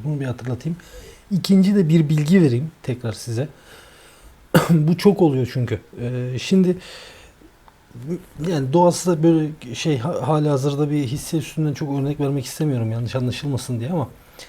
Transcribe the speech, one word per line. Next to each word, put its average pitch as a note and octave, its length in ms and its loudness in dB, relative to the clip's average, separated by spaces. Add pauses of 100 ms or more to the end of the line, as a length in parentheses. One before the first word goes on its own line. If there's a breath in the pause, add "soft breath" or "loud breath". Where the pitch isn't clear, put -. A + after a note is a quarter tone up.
Bunu D3 160 -4
bir C#3 60 -6
hatırlatayım. B2+ 520 -6 (540 loud breath)
İkinci F#3+ 440 4
de F3 140 4
bir D#3+ 200 4
bilgi D#3 320 4
vereyim C#3 300 2 (120)
tekrar A#2 280 -4
size. A#2+ 360 -6 (1080 loud breath)
<coughs> - 140 2
Bu E3 280 4
çok G3+ 240 4
oluyor C3 320 2
çünkü. A2+ 280 -2 (200)
Ee, B2 380 -6
şimdi F3+ 380 2 (1700 loud breath)
yani C#3 260 -2
doğası F3 380 4
da D#3 120 0
böyle D#3 520 0
şey, D3+ 220 0
ha-, B2+ 300 -4
hali D3+ 220 2
hazırda C#3+ 420 0
bir D3 120 0
hisse C3+ 340 -6
üstünden D3+ 360 -4
çok C#3 260 -4
örnek C#3+ 200 -2
vermek C#3 260 -2
istemiyorum B2 460 -2
yanlış A#2 240 -4
anlaşılmasın B2+ 640 -4
diye A#2+ 100 -6
ama E3 200 -4 (400 loud breath)